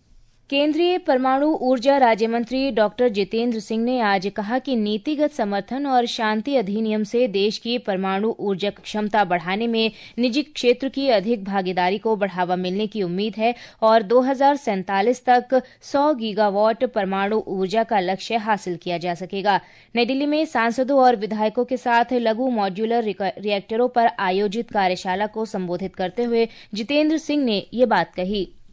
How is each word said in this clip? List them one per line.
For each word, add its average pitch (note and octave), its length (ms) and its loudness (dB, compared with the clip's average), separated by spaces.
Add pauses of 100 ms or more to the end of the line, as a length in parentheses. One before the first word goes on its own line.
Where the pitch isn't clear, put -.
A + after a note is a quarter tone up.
(500)
केंद्रीय D#4 480 2
परमाणु C4+ 480 2
ऊर्जा C4+ 520 2
राज्य A3+ 280 4
मंत्री A#3+ 440 -2
डॉक्टर G#3+ 380 2
जितेंद्र A3 520 -2
सिंह A3 240 -4
ने B3 160 0
आज G3+ 360 0
कहा A3 220 -2
कि B3+ 180 -4
नीतिगत A3+ 560 -2
समर्थन G#3+ 540 -4
और B3+ 200 2
शांति A3 500 -2
अधिनियम G#3+ 480 -2
से A#3+ 240 0
देश G3+ 300 0
की A#3+ 200 -4
परमाणु G3 600 -2
ऊर्जा G3 300 -2
क्षमता G#3 540 -2
बढ़ाने F3+ 420 -2
में A3+ 240 0 (280)
निजी B3 240 0
क्षेत्र B3 460 0
की C4+ 200 -2
अधिक G#3+ 360 2
भागीदारी F#3 540 0
को A3 180 -2
बढ़ावा F#3 400 -2
मिलने F#3 300 -2
की G#3 160 -4
उम्मीद F#3+ 340 -2
है A3+ 180 0 (280)
और A3 200 6
दो A3+ 180 4
हज़ार C4+ 360 4
सैंतालीस G3+ 680 -2
तक B3 380 2 (200)
सौ D4 320 0
गीगावाट G#3+ 720 0
परमाणु G3+ 600 0
ऊर्जा F#3+ 380 0
का A3 160 0
लक्ष्य F#3 360 -2
हासिल G3+ 400 -2
किया F3 220 -6
जा F3 160 -4
सकेगा। F#3 460 -2 (360)
नई A#3+ 80 2
दिल्ली C4+ 220 0
में D4+ 180 0
सांसदों B3+ 560 0
और B3 160 6
विधायकों G#3+ 480 -2
के B3 120 -4
साथ A#3+ 360 2
लघु A#3 380 0
मॉड्यूलर A3 520 -2
रिक-, G3 360 -4
रिएक्टरों G#3 500 -2
पर A#3+ 180 2 (120)
आयोजित G3+ 520 -2
कार्यशाला F#3+ 560 0
को A3 180 -6
संबोधित F#3 500 -6
करते F#3 300 -4
हुए A3+ 240 0 (260)
जितेंद्र D4 440 0
सिंह D4 260 -2
ने G#3+ 300 0
ये A#3+ 120 4
बात G3 280 2
कही। F#3+ 380 -4 (200)